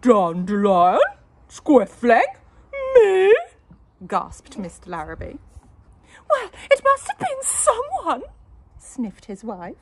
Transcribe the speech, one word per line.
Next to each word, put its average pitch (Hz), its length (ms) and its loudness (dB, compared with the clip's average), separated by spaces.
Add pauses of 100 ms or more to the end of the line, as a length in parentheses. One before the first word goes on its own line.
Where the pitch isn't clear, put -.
Dandelion? 190 1000 0 (480)
Squiffling? 233 760 2 (720)
Me? 392 400 6 (720)
gasped - 520 -8
Mister 180 320 -14
Larrabee. 165 480 -12 (920)
Well, 508 200 0 (200)
it 554 140 4
must 539 240 2
have 831 100 -10
been 554 240 -6
someone, 539 800 -2 (560)
sniffed - 480 -10
his 196 180 -14
wife. 208 380 -12